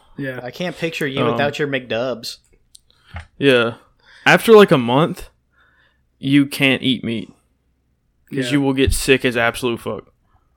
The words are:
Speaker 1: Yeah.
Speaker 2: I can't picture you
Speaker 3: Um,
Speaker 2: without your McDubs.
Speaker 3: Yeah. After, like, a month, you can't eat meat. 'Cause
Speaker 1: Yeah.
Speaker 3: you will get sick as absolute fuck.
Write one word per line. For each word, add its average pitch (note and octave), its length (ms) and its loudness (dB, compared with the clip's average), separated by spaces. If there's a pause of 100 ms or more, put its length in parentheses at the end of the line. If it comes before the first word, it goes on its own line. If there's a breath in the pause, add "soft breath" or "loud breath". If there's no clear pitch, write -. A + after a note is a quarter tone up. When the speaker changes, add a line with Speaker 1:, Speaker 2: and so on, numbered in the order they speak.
(160)
Speaker 1:
Yeah. C3 280 -10
Speaker 2:
I B2 80 -12
can't F3 260 -10
picture E3 300 -6
you C3+ 140 -6
Speaker 3:
Um, A#2+ 100 0
Speaker 2:
without C#3+ 260 -2
your D3+ 100 -2
McDubs. B2 680 -6 (1000 loud breath)
Speaker 3:
Yeah. A#2+ 360 4 (520 soft breath)
After, F3+ 260 4
like, G#3 160 10
a E3 80 4
month, C3 520 0 (920)
you C#3 260 2
can't C3+ 380 0
eat B2+ 200 -2
meat. A2 300 -8 (1000)
'Cause C3+ 140 -6
Speaker 1:
Yeah. B2+ 60 -8
Speaker 3:
you C#3+ 100 0
will C#3 120 0
get C3 200 0
sick - 320 0
as B2 100 -2
absolute A#2 440 -2
fuck. - 340 -12 (440)